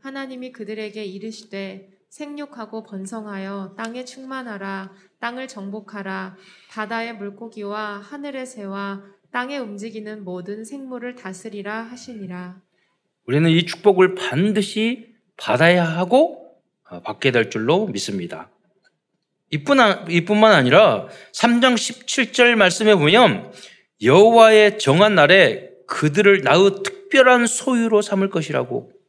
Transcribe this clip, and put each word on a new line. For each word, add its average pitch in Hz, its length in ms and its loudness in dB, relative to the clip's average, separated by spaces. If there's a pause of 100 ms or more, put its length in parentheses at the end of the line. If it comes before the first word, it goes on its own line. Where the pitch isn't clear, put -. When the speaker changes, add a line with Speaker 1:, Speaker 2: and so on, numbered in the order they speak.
Speaker 1:
하나님이 262 520 -14
그들에게 214 520 -12
이르시되 196 840 -14 (180)
생육하고 285 760 -14
번성하여 196 920 -12
땅에 233 280 -12
충만하라. 214 880 -12 (280)
땅을 247 260 -10
정복하라. 196 920 -12 (340)
바다의 226 460 -10
물고기와 208 840 -12
하늘의 269 480 -14
새와 196 560 -10 (280)
땅에 254 280 -8
움직이는 214 680 -12
모든 185 400 -12
생물을 247 520 -14
다스리라 202 680 -12
하시니라. 196 800 -16 (640)
Speaker 2:
우리는 151 240 2
이 170 160 2
축복을 185 480 2
반드시 214 920 -4 (280)
받아야 170 480 2
하고, 180 720 -2 (320)
어, 87 140 -18
받게 - 280 -4
될 120 200 0
줄로 151 360 -2
믿습니다. 95 640 -10 (1000)
이뿐-, 208 580 0
이뿐만 208 440 4
아니라 139 560 4 (240)
삼 240 280 2
장 247 160 4
십칠 - 560 -4
절 240 240 4
말씀에 208 380 4
보면 160 580 4 (480)
여호와의 214 760 6
정한 185 360 4
날에 156 540 4 (180)
그들을 190 560 2
나의 185 400 2
특별한 254 640 2
소유로 226 540 -2
삼을 196 300 -2
것이라고 127 640 -6 (160)